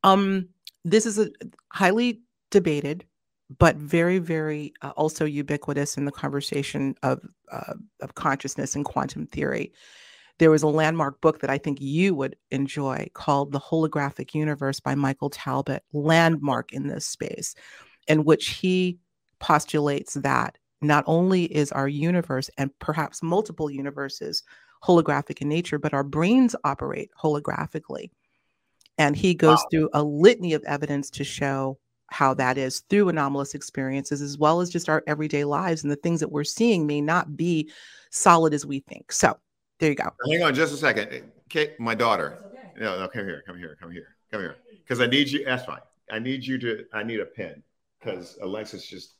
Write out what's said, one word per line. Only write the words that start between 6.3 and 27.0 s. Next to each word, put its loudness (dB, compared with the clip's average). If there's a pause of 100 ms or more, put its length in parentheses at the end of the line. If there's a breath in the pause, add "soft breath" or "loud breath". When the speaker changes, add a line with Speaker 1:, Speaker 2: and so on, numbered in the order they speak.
Speaker 1:
of, 0 (300)
uh, -10 (280)
of -12
consciousness -4
and -4
quantum -6
theory. -4 (640 loud breath)
There 8
was 4
a 2
landmark 0
book 2
that -4
I 0
think -4
you 0
would -4 (160)
enjoy -4
called 0
The -2
Holographic -2
Universe -2
by -4
Michael 0
Talbot, -4 (100)
landmark 2
in -6
this -8
space, -10 (520 loud breath)
in 4
which 4
he 0 (500)
postulates 0
that -2 (240)
not 4
only 2 (120)
is 0
our -2
universe -2
and -2
perhaps -4
multiple -2
universes -8 (420 soft breath)
holographic 2
in -4
nature, -2
but -2
our 0
brains 2
operate -4 (100)